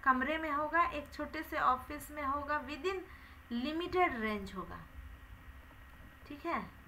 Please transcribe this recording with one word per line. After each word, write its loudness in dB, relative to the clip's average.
कमरे 6
में 0
होगा, 4
एक 0
छोटे -4
से -4
office 2
में -4
होगा, 2
within 0
limited 4
range -2
होगा, -6
ठीक -10
है? -2